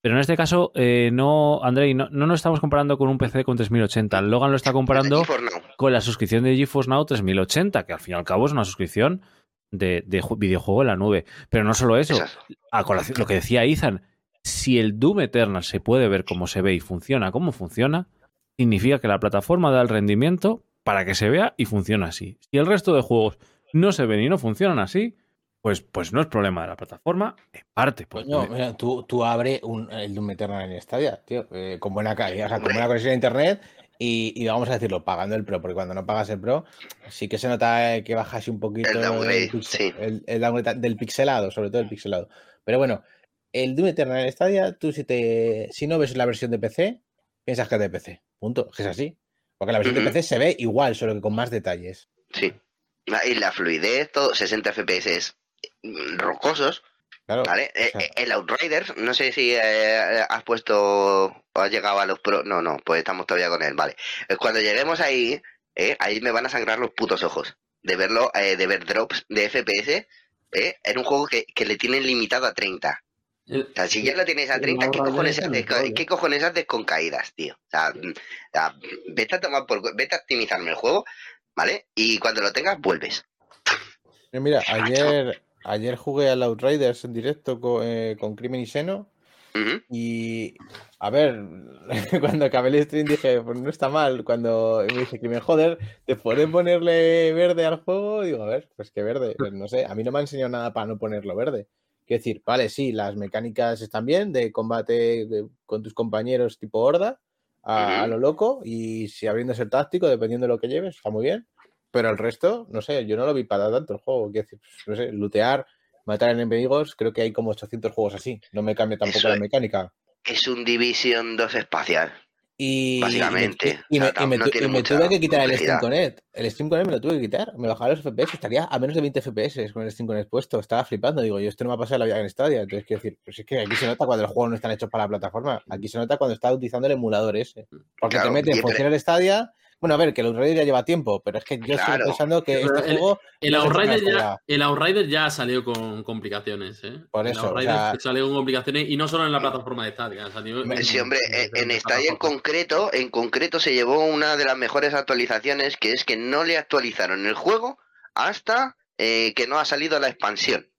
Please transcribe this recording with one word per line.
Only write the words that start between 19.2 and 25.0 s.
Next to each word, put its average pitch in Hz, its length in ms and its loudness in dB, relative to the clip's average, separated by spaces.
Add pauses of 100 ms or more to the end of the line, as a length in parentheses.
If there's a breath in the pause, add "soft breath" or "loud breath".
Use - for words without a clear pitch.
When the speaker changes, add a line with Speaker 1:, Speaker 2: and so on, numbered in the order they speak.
Speaker 1:
da 127 100 6
el 120 80 4
rendimiento 120 760 2 (200)
para 98 220 2
que 95 100 -2
se 107 140 2
vea 190 280 2
y 120 80 2
funciona 101 420 0
así. 92 300 -12 (140)
Si 139 60 2
el 151 80 6
resto 185 280 2
de 135 80 6
juegos 110 360 2 (340 soft breath)
no 180 220 4
se 135 120 2
ven 107 140 2
y 123 100 2
no 185 80 2
funcionan 143 400 0
así, 190 400 -2 (440)